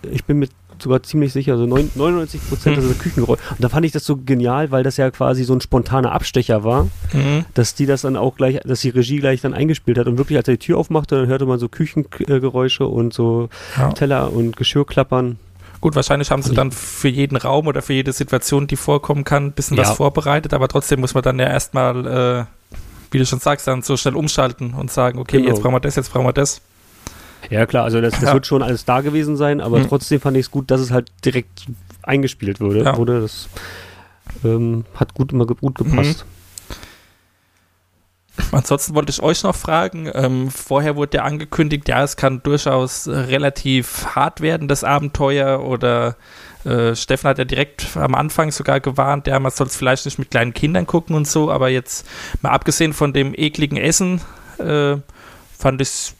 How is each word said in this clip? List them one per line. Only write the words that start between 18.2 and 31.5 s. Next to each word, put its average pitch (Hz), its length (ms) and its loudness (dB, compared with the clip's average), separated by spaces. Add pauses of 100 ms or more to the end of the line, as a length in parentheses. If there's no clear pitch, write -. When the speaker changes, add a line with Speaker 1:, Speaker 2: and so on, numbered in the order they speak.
Speaker 2:
die 151 80 -2
vorkommen 143 480 0
kann, 143 240 2
ein 143 60 -4
bisschen 135 240 -2
Speaker 1:
Ja. - 60 6
Speaker 2:
was 104 140 4
vorbereitet, 143 560 0
aber 131 140 2
trotzdem 139 320 0
muss 127 160 -2
man 127 80 2
dann 127 160 0
ja 127 80 2
erstmal, 127 580 0
äh, 123 400 0 (640)
wie - 80 0
du 131 80 4
schon 127 140 -2
sagst, - 280 0
dann 127 140 0
so 131 160 0
schnell 135 180 0
umschalten 127 600 0
und 135 160 -6
sagen, 127 280 0
okay, 123 180 0
Speaker 1:
Genau. 131 120 4
Speaker 2:
jetzt 107 140 2
brauchen 127 100 2
wir 127 60 2
das, 143 160 -2
jetzt 131 160 -2
brauchen 127 160 0
wir 127 60 0
das. - 280 0 (880)
Speaker 1:
Ja, 113 160 2
klar, 120 200 0
also 113 140 2
das, 117 140 2
das - 80 0
Speaker 2:
Ja. 135 120 4
Speaker 1:
wird 135 120 4
schon 135 160 2
alles 120 240 -2
da 127 160 2
gewesen 151 340 0
sein, 143 240 2
aber 117 200 2
Speaker 2:
Mhm. 131 100 2
Speaker 1:
trotzdem 143 320 0
fand 131 160 2
ich's 127 140 0
gut, 135 180 -4
dass 131 100 4
es 123 120 -2
halt 123 180 0 (160)
direkt 127 400 -2 (380)